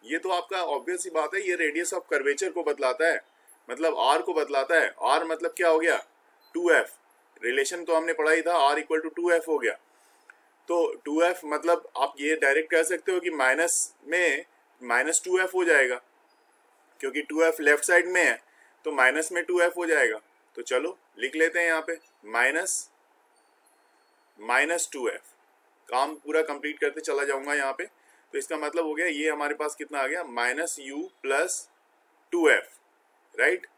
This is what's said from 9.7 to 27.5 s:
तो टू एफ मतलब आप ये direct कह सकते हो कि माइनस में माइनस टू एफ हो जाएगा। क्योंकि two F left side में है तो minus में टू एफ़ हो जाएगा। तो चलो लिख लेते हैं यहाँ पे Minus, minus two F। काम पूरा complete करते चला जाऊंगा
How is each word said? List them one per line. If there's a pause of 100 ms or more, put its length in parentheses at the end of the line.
तो (120)
टू
एफ
मतलब (100)
आप
ये
direct
कह
सकते
हो
कि
माइनस (140)
में (360)
माइनस
टू
एफ
हो
जाएगा। (1000)
क्योंकि
two
F
left
side
में
है (460)
तो
minus
में
टू
एफ़
हो
जाएगा। (380)
तो
चलो (200)
लिख
लेते
हैं
यहाँ
पे (300)
Minus, (1500)
minus
two
F। (560)
काम
पूरा
complete
करते
चला
जाऊंगा